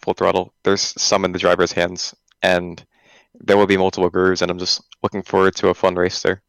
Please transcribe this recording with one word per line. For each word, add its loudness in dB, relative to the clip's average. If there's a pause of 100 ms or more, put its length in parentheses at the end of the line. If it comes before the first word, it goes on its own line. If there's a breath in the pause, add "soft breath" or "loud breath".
full -4
throttle. 0
There's 0 (200)
some 0
in 0
the -4
driver's 2
hands, -4 (280)
and -2 (520 soft breath)
there 2
will 6
be 2
multiple 0
grooves, 0
and -2
I'm -6
just -4 (200)
looking -6
forward 2
to 0
a 2
fun 0
race -2
there. -2